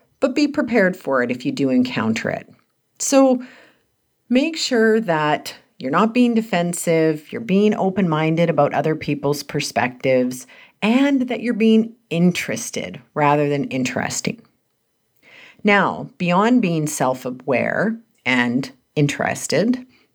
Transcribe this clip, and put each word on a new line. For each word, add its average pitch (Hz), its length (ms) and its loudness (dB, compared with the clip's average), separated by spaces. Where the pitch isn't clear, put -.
but 262 160 0
be 294 120 2
prepared 233 480 0
for 135 260 -2
it 123 100 -2
if 123 140 -8
you 143 60 0
do 135 180 -2
encounter 117 600 0
it. - 200 -8
So 262 460 4
make 294 260 0
sure 226 460 0
that 156 540 -2
you're 127 120 -8
not 208 220 2
being 240 200 2
defensive, 170 1000 0
you're 117 100 -10
being 185 340 2
open-minded 165 760 0
about 147 240 2
other 147 220 0
people's 143 480 -4
perspectives, 127 1040 -2
and 254 460 2
that 226 140 -8
you're 226 120 -4
being 220 420 2
interested - 920 -2
rather 147 360 2
than 143 160 -2
interesting. - 760 -6
Now, 151 540 2
beyond 202 460 2
being 165 240 0
self-aware 131 1120 -2
and 123 460 0
interested, 156 920 -2